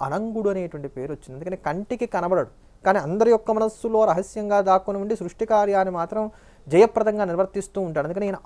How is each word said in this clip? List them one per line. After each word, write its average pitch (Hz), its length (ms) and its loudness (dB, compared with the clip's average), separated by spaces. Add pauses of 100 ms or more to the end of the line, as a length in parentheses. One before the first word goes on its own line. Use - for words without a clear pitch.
అనంగుడు 202 480 -4
అనేటువంటి 170 380 -6
పేరు 135 240 -10
వచ్చింది. 135 220 -14
అందుకని 170 220 -10
కంటికి 208 500 -6
కనబడడు, 175 420 0 (380)
కానీ 196 140 4
అందరి 202 320 2
యొక్క 220 200 2
మనస్సులో 220 540 0
రహస్యంగా 202 560 0
దాక్కుని 190 360 2
ఉండి 208 180 -4
సృష్టి 185 300 -6
కార్యాన్ని 202 480 2
మాత్రం 208 380 -4 (360)
జయప్రదంగా 214 580 4
నిర్వర్తిస్తూ 190 560 -4
ఉంటాడు. 156 260 -4
అందుకని 190 180 -4
ఈయన 196 100 -4 (100)